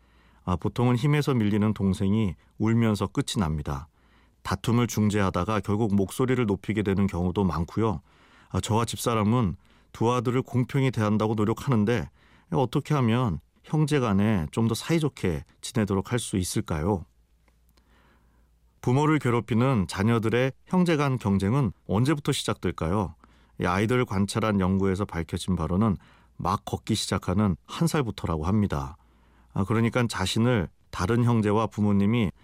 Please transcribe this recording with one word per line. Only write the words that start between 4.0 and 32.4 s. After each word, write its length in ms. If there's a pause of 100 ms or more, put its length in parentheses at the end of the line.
다툼을 440
중재하다가 720
결국 340
목소리를 500
높이게 380
되는 240
경우도 380
많고요. 560 (480)
아, 100
저와 260
집사람은 680 (380)
두 180
아들을 300
공평히 500
대한다고 440
노력하는데 720 (420)
어떻게 420
하면 460 (240)
형제 360
간에 520
좀 160
더 80
사이좋게 680 (180)
지내도록 500
할 80
수 180
있을까요? 680 (1800)
부모를 380
괴롭히는 680
자녀들의 640 (140)
형제 320
간 200
경쟁은 540 (160)
언제부터 440
시작될까요? 840 (440)
이 60
아이들을 400
관찰한 540
연구에서 460
밝혀진 500
바로는 400 (400)
막 300
걷기 300
시작하는 600 (100)
한 220
살부터라고 580
합니다. 520 (560)
아, 100
그러니까 440
자신을 600 (240)
다른 320
형제와 440
부모님이 640 (120)